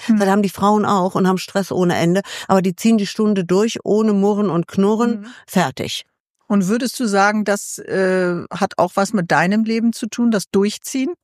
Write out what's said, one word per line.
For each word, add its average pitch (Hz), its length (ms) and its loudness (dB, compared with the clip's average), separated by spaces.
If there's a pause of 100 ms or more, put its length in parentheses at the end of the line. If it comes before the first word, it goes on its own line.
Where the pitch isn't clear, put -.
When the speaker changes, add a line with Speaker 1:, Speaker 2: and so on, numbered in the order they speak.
Speaker 1:
Hm. 220 140 4
Speaker 2:
Sagt 202 100 4
er, 190 40 4
haben 208 100 2
die 196 80 0
Frauen 208 340 2
auch 185 300 0
und 185 120 2
haben 185 120 2
Stress - 340 -4
ohne 180 240 2
Ende, 170 240 2 (260)
aber 190 140 4
die 180 160 -2
ziehen 226 220 2
die 202 80 -2
Stunde 208 380 0
durch, 190 400 0
ohne 214 280 2
Murren 202 380 2
und 165 180 0
Knurren, 214 520 0
Speaker 1:
Mhm. 208 60 -16 (200)
Speaker 2:
fertig. - 580 -2 (440)
Speaker 1:
Und 202 180 2
würdest 233 320 -2
du 254 80 -2
sagen, 202 380 2
das, - 340 -4
äh, 185 640 -2 (100)
hat 185 240 -4
auch 180 200 0
was 196 160 -2
mit 180 180 -2
deinem 180 320 2
Leben 226 300 0
zu 226 160 -6
tun, 240 240 0
das 196 180 -2
Durchziehen? 254 720 -2